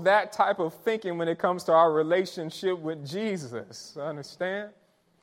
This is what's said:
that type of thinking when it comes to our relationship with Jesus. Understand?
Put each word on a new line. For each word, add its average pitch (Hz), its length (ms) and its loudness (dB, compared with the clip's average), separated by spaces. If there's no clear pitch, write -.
that 196 280 4
type 202 280 2
of 160 140 -2
thinking 208 440 -4
when 165 100 0
it 165 100 0
comes 180 260 0
to 175 80 2
our 165 200 8
relationship 175 840 0
with 156 280 -8
Jesus. 143 920 -8
Understand? 180 720 -8